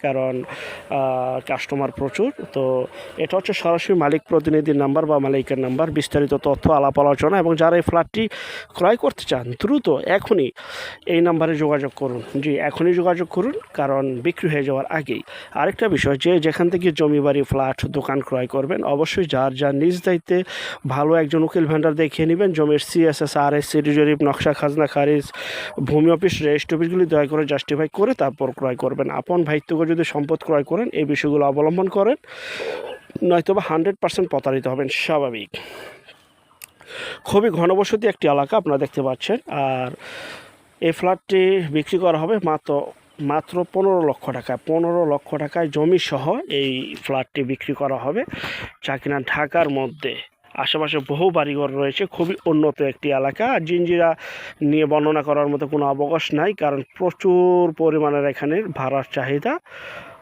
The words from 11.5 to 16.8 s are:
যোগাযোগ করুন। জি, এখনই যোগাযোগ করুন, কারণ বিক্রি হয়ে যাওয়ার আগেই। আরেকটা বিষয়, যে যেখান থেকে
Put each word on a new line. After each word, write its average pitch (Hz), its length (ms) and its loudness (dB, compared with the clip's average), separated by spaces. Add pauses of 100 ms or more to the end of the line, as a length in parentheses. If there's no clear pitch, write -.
যোগাযোগ 147 400 0
করুন। 123 260 -4 (200)
জি, 143 160 0
এখনই 165 360 0
যোগাযোগ 175 340 0
করুন, 220 260 -2 (200)
কারণ 135 460 -2
বিক্রি 170 300 -2
হয়ে 147 140 0
যাওয়ার 135 220 -2
আগেই। 139 360 -6 (320)
আরেকটা 190 340 0
বিষয়, 143 300 2
যে 175 220 4
যেখান 160 300 2
থেকে 175 220 2